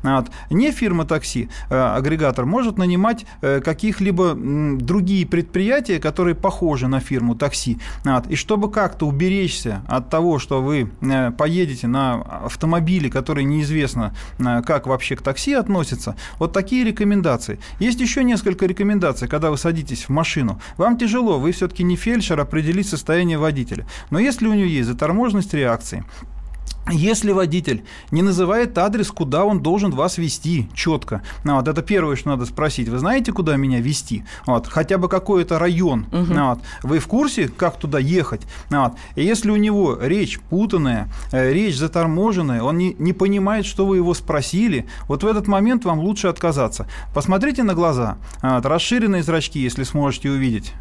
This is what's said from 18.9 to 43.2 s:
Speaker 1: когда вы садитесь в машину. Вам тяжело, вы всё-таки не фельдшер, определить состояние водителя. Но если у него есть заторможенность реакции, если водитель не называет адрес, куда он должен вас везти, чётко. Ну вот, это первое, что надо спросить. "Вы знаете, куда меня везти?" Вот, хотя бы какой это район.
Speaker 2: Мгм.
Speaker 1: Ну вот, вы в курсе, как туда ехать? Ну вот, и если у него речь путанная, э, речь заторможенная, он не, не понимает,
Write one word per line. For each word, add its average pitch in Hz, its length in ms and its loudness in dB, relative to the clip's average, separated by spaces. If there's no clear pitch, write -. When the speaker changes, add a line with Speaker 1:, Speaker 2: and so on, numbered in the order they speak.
Speaker 1:
когда 156 200 0
вы 143 80 0
садитесь 160 460 -2
в - 60 -14
машину. 135 500 0
Вам 233 200 4
тяжело, 226 420 2
вы 160 140 2
всё-таки - 300 -2
не 180 120 4
фельдшер, 214 420 0
определить 156 520 0
состояние 165 480 0
водителя. 147 480 -2
Но 156 80 2
если 226 280 2
у 214 60 2
него 196 140 4
есть 131 220 0
заторможенность 196 640 0
реакции, 117 500 -2
если 202 400 2
водитель 165 540 0
не 160 100 2
называет 196 560 2
адрес, 208 320 0
куда 156 360 0
он 202 160 2
должен 190 300 2
вас 151 260 0
везти, 156 560 -2
чётко. 131 480 -2
Ну 147 100 2
вот, 135 140 2
это 151 120 -2
первое, 160 360 0
что 147 140 -4
надо 123 140 -2
спросить. 131 440 -2
"Вы 123 80 -2
знаете, 233 340 0
куда 156 240 0
меня 131 240 2
везти?" 120 460 -4
Вот, 127 220 0
хотя 196 300 0
бы 180 100 0
какой 185 360 2
это 165 160 0
район. 170 520 0
Speaker 2:
Мгм. 175 220 0
Speaker 1:
Ну 139 160 2
вот, 120 100 -2
вы 147 160 2
в 165 80 -4
курсе, 233 400 0
как - 300 -2
туда 147 220 -2
ехать? 147 420 0
Ну 143 140 2
вот, 120 100 0
и 143 80 0
если 214 260 2
у 214 60 2
него 202 460 2
речь 170 480 0
путанная, 160 580 0
э, 131 220 2
речь 185 240 2
заторможенная, 165 840 0
он 147 160 0
не, 180 220 2
не 170 140 2
понимает, 196 520 2